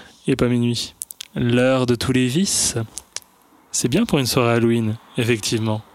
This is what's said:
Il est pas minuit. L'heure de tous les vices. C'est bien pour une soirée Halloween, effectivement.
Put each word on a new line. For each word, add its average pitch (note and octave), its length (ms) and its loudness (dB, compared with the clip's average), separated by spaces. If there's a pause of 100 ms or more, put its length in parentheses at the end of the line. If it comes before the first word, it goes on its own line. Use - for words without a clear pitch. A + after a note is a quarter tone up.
(260)
Il D3+ 60 0
est C3 60 0
pas B2+ 100 2
minuit. A#2+ 480 -2 (400)
L'heure B2+ 500 2
de A#2+ 100 2
tous B2+ 180 0
les B2+ 140 2
vices. E3 500 -2 (960)
C'est - 160 -2
bien F3+ 160 0
pour E3+ 140 0
une C3 60 0
soirée A#2 280 2
Halloween, A#2 420 2 (220)
effectivement. A2 640 -2 (140)